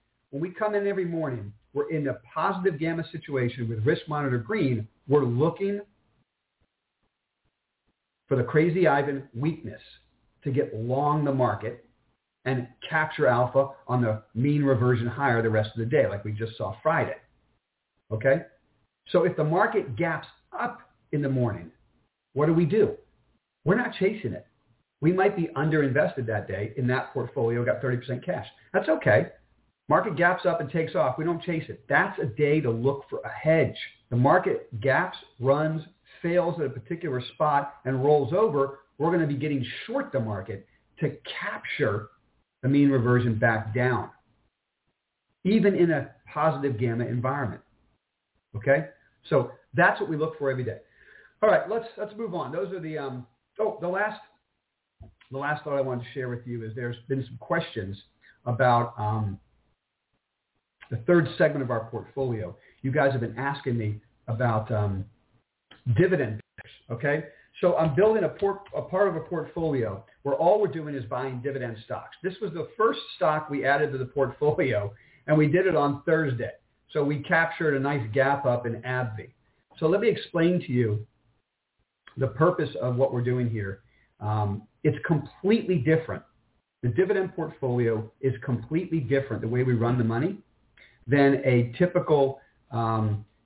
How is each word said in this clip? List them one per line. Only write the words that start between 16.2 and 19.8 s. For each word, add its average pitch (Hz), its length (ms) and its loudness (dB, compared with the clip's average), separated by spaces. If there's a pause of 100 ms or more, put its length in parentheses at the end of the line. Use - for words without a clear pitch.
we 107 60 -6
just 110 260 -8
saw 107 240 -6
Friday, 139 360 0 (960)
okay? 135 300 2 (640)
So - 160 4
if 127 120 0
the 156 80 0
market 175 520 0